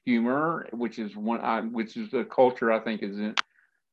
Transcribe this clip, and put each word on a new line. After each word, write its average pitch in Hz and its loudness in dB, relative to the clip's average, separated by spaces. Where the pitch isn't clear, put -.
humor, 131 2
which 117 -4
is 104 -6
one, 110 -2
I, 113 0
which 113 -4
is 110 -8
a 117 0
culture 123 4
I 110 4
think 110 -4
is 101 -6
in-, 107 -4